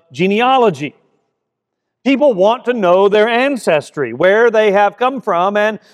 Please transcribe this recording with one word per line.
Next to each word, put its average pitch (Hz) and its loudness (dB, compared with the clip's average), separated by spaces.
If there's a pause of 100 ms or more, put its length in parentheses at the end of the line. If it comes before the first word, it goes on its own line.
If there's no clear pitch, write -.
(120)
genealogy. 202 -2 (1120)
People 269 2
want 214 0
to 240 -4
know 196 2
their 214 2
ancestry, 202 -4
where 196 2
they 214 0
have 202 0
come 254 -4
from, 190 -2
and 208 -2 (160)